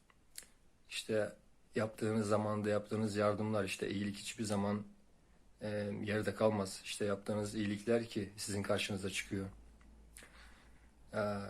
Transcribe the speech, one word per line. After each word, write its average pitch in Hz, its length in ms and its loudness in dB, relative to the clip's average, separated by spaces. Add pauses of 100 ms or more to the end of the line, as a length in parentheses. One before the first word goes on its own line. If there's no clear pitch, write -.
(880)
işte 107 440 0 (420)
yaptığınız, 110 540 2
zamanında 104 420 2
yaptığınız 104 460 2
yardımlar, 104 480 2
işte - 260 -2
iyilik 101 260 0
hiçbir - 280 -6
zaman, 104 420 0 (760)
e, 107 80 -4 (360)
yerde 101 300 0
kalmaz. 107 500 2
İşte - 200 -4
yaptığınız 104 500 0
iyilikler 110 540 2
ki 98 280 -4
sizin 101 260 -2
karşınıza 98 480 0
çıkıyor. 95 360 -4 (1700)
E, 110 100 0 (260)